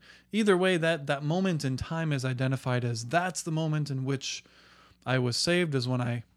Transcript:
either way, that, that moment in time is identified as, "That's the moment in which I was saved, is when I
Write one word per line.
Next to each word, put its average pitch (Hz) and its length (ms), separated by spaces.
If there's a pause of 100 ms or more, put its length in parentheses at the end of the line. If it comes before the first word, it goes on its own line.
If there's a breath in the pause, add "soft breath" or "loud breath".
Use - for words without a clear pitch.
(320 loud breath)
either 208 240
way, 185 200
that, 160 320
that 143 160
moment 165 400
in 131 120
time 160 360
is 131 120
identified 131 600
as, 117 220
"That's 175 360
the 170 80
moment 156 400
in 131 140
which - 400 (600 loud breath)
I 127 140
was 123 180
saved, 170 380
is 123 140
when 127 120
I 120 220 (140)